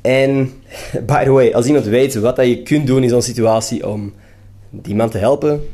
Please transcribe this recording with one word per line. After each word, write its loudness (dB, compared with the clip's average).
En, 0
<laughs> -10
by 0
the 2
way, 4
als 0
iemand 2
weet 2
wat 0
dat 2
je 0
kunt -2
doen 2
in 2
zo'n 2
situatie -2
om -8
die -10
man 0
te -6
helpen 0